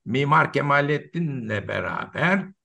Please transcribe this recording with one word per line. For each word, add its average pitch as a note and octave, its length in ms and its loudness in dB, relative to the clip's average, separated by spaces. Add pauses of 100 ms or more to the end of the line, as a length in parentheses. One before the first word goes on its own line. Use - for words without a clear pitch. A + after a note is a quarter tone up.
Mimar C#3+ 480 2
Kemalettin'le C#3+ 1120 0
beraber G2 760 -2 (200)